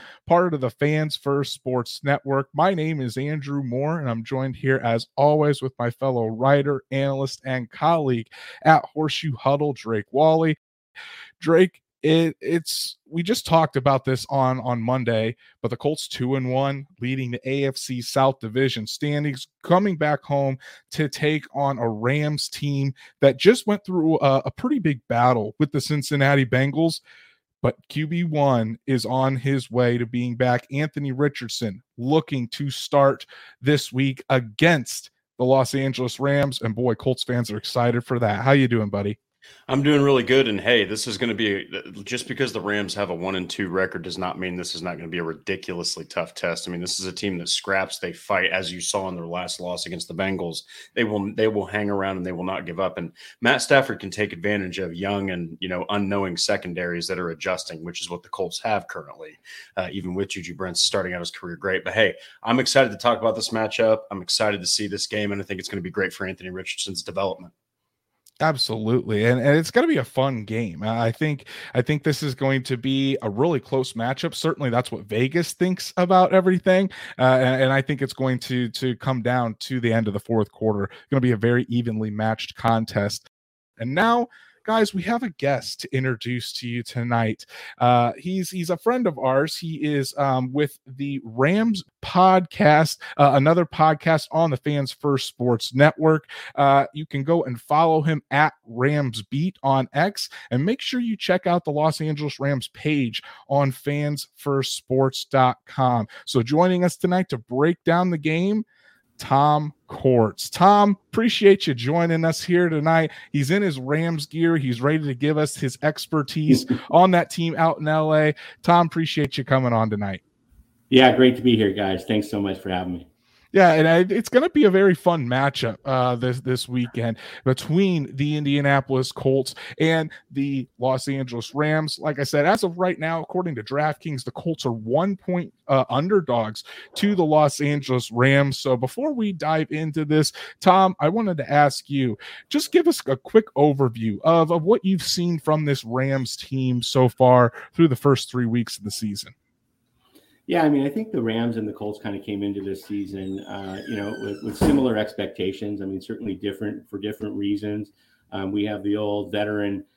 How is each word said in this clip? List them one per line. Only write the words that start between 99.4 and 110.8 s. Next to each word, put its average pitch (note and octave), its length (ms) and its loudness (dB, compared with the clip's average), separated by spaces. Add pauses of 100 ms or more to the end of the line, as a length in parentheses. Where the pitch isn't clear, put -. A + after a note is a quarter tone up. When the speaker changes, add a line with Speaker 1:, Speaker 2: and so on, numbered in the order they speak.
Speaker 1:
on C3+ 280 2
X, F3+ 380 -2 (200)
and B2 140 0
make A3 160 0
sure - 220 -4
you A3+ 160 -4
check F#3 280 0
out F3 200 0
the D#3 60 -4
Los D3+ 280 0
Angeles D3+ 400 -4
Rams C#3 300 -2
page C#3 520 -2 (280)
on C#3 200 2
fans D3 680 -4
first C#3 400 -2
sports C3 480 0
dot B2+ 400 2
com. A#2+ 420 0 (180)
So B2+ 160 0
joining F3+ 440 2
us F3 100 0
tonight F3+ 340 0
to B2+ 80 -4
break C#3 460 0
down F3 280 2
the E3+ 60 -2
game, F3 460 0 (560)
Tom D3+ 540 2 (140)
Courts. A#2+ 640 2
Tom, G3+ 480 6 (140)